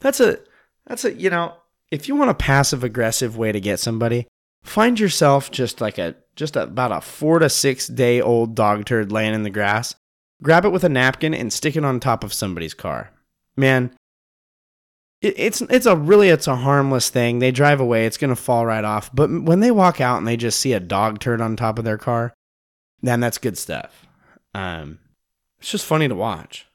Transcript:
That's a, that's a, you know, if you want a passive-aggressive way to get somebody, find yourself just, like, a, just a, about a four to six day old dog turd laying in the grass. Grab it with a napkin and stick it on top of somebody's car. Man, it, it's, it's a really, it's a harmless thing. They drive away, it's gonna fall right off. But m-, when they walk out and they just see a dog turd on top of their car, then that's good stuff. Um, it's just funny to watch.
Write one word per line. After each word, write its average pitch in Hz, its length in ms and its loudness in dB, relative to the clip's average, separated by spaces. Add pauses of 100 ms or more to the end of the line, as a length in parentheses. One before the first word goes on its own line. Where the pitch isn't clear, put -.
That's 269 200 0
a, - 180 4 (480)
that's - 180 -10
a, 220 80 0
you 175 160 -2
know, 170 260 -2 (360)
if 151 180 -8
you 277 80 -2
want 214 140 2
a 151 40 2
passive-aggressive 120 1000 0
way 110 160 0
to 104 80 -2
get 95 180 -2
somebody, 117 480 -2 (360)
find 226 360 0
yourself 147 520 2
just, - 320 -6
like, 107 160 -4
a, 85 160 -4 (200)
just 151 220 -8
a, 113 60 -2
about 107 300 -4
a 78 100 -6
four 160 380 2
to 151 100 4
six - 360 -2
day 120 360 2
old 117 320 2
dog 104 320 0
turd 110 260 -2
laying 110 220 -2
in 110 80 -4
the 104 80 -6
grass. 104 440 -2 (480)
Grab 165 220 4
it 202 80 2
with 185 120 0
a 175 40 4
napkin 131 460 2
and 113 180 -6
stick 151 240 -4
it 151 80 -2
on 131 160 0
top 117 240 0
of 101 80 -10
somebody's 85 420 -6
car. 65 380 -8 (440)
Man, 131 380 2 (1300)
it, - 160 0
it's, - 240 -2
it's 247 260 2
a 202 80 6
really, 185 340 6
it's 160 200 2
a 131 80 0
harmless 135 540 0
thing. 120 280 0
They 127 120 2
drive 143 300 2
away, 117 260 2
it's 110 100 -4
gonna 135 180 0
fall 117 320 0
right 110 180 -2
off. 107 300 -4
But 143 100 4
m-, 165 200 -2
when 170 160 4
they 240 100 4
walk 185 300 4
out 123 180 2
and 90 80 -4
they 117 100 0
just 113 220 -2
see 131 140 -2
a 104 80 0
dog 101 400 -2
turd 117 200 -2
on 110 140 -2
top 110 240 -4
of 113 60 -6
their 110 140 -2
car, 117 360 -4 (680)
then 120 180 0
that's 120 180 -2
good 110 180 -6
stuff. - 500 -12 (480)
Um, 82 440 -10 (600)
it's - 100 -12
just - 160 -6
funny 156 220 0
to 117 60 -2
watch. 95 600 -8